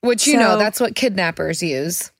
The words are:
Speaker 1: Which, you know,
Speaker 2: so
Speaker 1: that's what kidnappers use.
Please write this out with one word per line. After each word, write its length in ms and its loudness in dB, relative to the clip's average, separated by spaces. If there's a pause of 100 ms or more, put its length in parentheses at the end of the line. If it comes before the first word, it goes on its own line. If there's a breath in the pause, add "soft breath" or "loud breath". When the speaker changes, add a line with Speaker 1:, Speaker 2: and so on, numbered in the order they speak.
Speaker 1:
Which, 260 0
you 100 4
know, 160 4
Speaker 2:
so 40 2
Speaker 1:
that's 220 0
what 160 0
kidnappers 680 -2
use. 560 -4